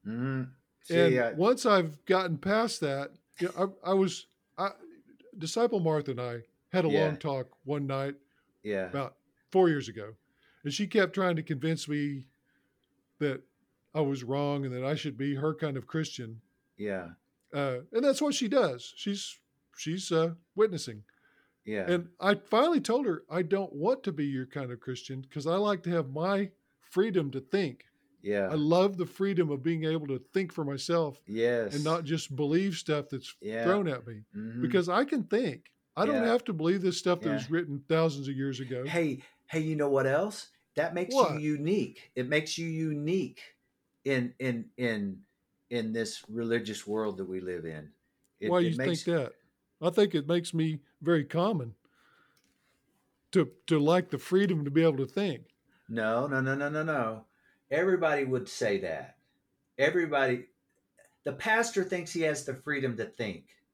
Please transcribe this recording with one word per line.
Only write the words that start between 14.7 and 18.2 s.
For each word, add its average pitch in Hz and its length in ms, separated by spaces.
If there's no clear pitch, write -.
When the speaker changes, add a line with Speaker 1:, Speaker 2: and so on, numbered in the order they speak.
Speaker 2:
that 127 100
I 143 120
should 143 200
be 139 200
her 156 180
kind 151 220
of 120 100
Christian. 123 560
Speaker 1:
Yeah. 92 360
Speaker 2:
Uh, 139 280
and 240 120
that's 277 160